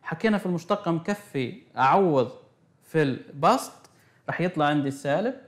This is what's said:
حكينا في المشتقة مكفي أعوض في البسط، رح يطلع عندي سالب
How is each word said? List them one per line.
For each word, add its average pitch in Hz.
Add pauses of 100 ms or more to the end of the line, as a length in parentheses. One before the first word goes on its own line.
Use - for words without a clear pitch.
حكينا 214
في 190
المشتقة 180
مكفي 165 (160)
أعوض 143 (520)
في 160
البسط، 147 (400)
رح 143
يطلع 156
عندي 147
سالب 170 (120)